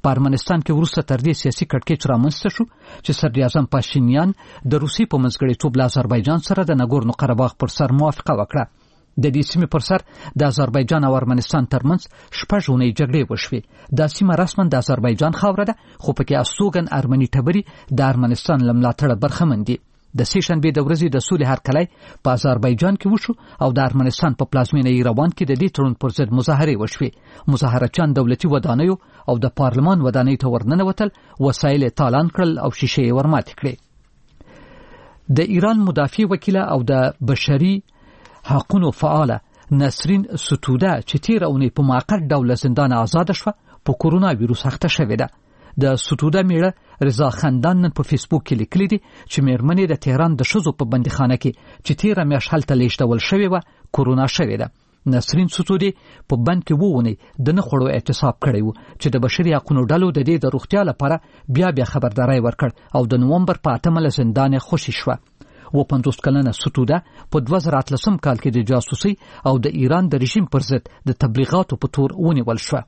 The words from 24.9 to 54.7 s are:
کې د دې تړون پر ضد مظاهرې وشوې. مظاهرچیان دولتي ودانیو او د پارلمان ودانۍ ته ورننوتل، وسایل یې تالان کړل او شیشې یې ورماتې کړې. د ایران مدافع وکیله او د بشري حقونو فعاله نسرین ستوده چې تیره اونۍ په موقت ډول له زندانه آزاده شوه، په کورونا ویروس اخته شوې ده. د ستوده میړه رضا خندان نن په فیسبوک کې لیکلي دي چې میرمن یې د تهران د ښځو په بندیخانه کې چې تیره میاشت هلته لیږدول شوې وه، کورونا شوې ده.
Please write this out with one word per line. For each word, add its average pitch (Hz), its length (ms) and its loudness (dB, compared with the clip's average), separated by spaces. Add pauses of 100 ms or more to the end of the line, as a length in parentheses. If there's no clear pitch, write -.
کې - 160 -4
د 135 160 0
دې 196 140 2
تړون 135 180 0
پر 131 160 -4
ضد 110 240 -2
مظاهرې 143 480 2
وشوې. 113 280 -4 (380)
مظاهرچیان 127 680 0
دولتي 127 340 0
ودانیو 143 480 2 (340)
او 127 80 2
د 113 80 -2 (160)
پارلمان 139 400 2
ودانۍ 127 400 2
ته 135 80 -2
ورننوتل، 180 600 0 (300)
وسایل 139 440 2
یې 120 60 0
تالان 139 380 0
کړل 170 320 0
او - 120 -2
شیشې 135 340 -2
یې 120 80 2
ورماتې 139 460 0
کړې. - 140 -4 (1600)
د 131 100 4
ایران 214 460 2
مدافع 151 440 0
وکیله 190 320 0 (120)
او 127 100 0
د 135 100 0 (280)
بشري 143 540 2 (680)
حقونو 139 480 0
فعاله 151 480 0 (320)
نسرین 147 520 2 (120)
ستوده 139 560 0 (100)
چې - 240 -4
تیره 202 220 0
اونۍ 135 300 0
په 147 40 0 (100)
موقت 151 400 -2
ډول 135 200 2
له 123 120 2
زندانه 127 380 2
آزاده 170 320 0
شوه، - 200 -4 (320)
په 135 160 0
کورونا 180 280 2 (100)
ویروس 117 260 -2
اخته 135 220 -2
شوې 113 340 0
ده. 123 60 -2 (540)
د 135 140 2
ستوده 151 540 0
میړه 175 220 2 (360)
رضا 131 220 2
خندان 147 520 2
نن 170 160 2
په 143 120 -2
فیسبوک - 380 0
کې 131 140 0
لیکلي 185 260 0
دي 202 120 0 (320)
چې - 160 -2
میرمن 131 300 2
یې 190 120 2
د 160 60 0 (100)
تهران 147 300 2
د 127 80 -2
ښځو 160 360 0
په 135 60 0
بندیخانه 127 560 0
کې 135 100 0 (340)
چې 151 160 0
تیره 202 300 2
میاشت 139 220 -2
هلته 143 280 0
لیږدول 117 460 0
شوې 196 240 2
وه، 175 100 0 (300)
کورونا 131 440 2
شوې 107 260 -2
ده. 117 60 -4 (380)